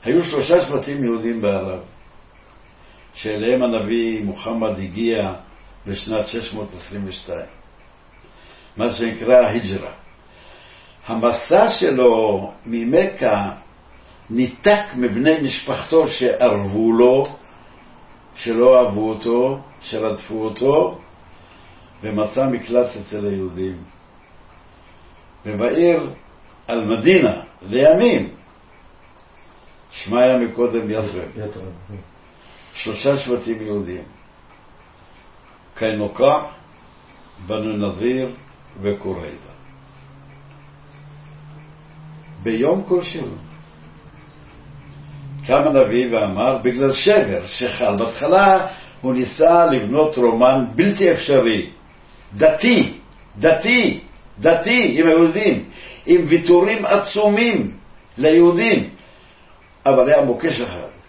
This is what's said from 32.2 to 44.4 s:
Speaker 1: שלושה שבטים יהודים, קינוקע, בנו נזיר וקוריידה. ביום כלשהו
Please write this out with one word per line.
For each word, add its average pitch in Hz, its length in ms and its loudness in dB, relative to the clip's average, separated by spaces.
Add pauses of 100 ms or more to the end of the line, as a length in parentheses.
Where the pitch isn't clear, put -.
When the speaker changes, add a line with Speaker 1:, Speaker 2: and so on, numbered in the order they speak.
Speaker 1:
שלושה 135 420 -2
שבטים 117 460 -4
יהודים, 92 400 -8 (1700)
קינוקע, 110 680 0 (1040)
בנו 107 300 -6
נזיר 110 520 -4 (540)
וקוריידה. 87 720 -8 (3000)
ביום 135 460 0
כלשהו 175 400 -2 (2250)